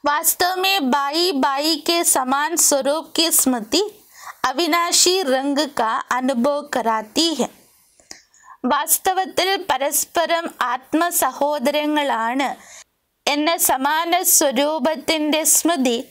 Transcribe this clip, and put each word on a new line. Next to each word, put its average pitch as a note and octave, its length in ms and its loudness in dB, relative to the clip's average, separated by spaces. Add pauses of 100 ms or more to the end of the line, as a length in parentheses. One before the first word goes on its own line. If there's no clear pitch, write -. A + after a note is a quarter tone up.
वास्तव E4 440 0 (120)
में G4 140 2 (160)
बाई D4 320 0 (180)
बाई D4 300 0 (140)
के E4+ 100 2 (160)
समान C#4 380 0 (160)
स्वरूप C#4 380 0 (120)
की E4 80 4 (140)
स्मृति B3+ 420 0 (680)
अविनाशी E4+ 680 2 (180)
रंग C4+ 240 0 (220)
का A3 120 0 (260)
अनुभव C4 400 0 (180)
कराती A3+ 520 -2 (120)
है. - 100 -2 (1200)
വാസ്തവത്തിൽ F4+ 800 0 (200)
പരസ്പരം D#4+ 760 0 (260)
ആത്മസഹോദരങ്ങളാണ് C#4+ 1800 0 (760)
എന്ന D4 240 2 (180)
സമാന D#4 440 0 (220)
സ്വരൂപത്തിൻ്റെ D4+ 1080 2 (120)
സ്മൃതി C4 440 2 (140)